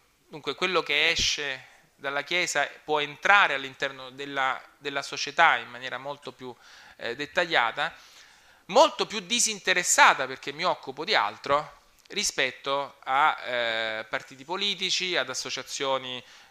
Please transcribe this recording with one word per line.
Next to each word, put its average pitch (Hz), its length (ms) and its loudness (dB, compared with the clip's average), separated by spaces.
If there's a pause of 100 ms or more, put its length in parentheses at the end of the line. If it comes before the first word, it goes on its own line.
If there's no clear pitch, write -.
(280)
Dunque 147 260 -8
quello 180 280 0
che 151 280 2
esce 135 560 -2 (280)
dalla 143 280 -4
Chiesa 160 460 0 (160)
può 151 160 0
entrare 160 540 4
all'interno 135 560 -6
della, 135 500 -2 (180)
della 139 240 -4
società 143 540 2
in 117 120 -6
maniera 123 300 -10
molto 135 340 -10
più, 127 220 -12 (420)
eh, 117 180 -6
dettagliata, 147 800 0 (720)
molto 254 400 6
più 208 140 -6
disinteressata 180 1080 2
perché 131 260 -8
mi 151 120 -6
occupo 147 400 -4
di 202 100 0
altro 135 680 0 (280)
rispetto 139 960 -2
a, 139 400 2
eh, 113 640 -2
partiti 131 360 -8
politici, 185 720 -2
ad 131 140 -2
associazioni, 131 920 -4 (280)